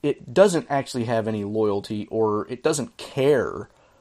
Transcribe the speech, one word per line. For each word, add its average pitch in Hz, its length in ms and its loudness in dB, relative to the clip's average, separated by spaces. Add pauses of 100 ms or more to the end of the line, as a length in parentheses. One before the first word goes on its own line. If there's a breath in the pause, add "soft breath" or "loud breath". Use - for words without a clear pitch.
it 139 300 -4
doesn't 180 380 4
actually 131 340 -2
have 113 240 0
any 107 160 -2
loyalty, 104 640 -2
or 107 380 0
it 123 140 -10
doesn't 147 340 -2
care 131 720 0 (320 soft breath)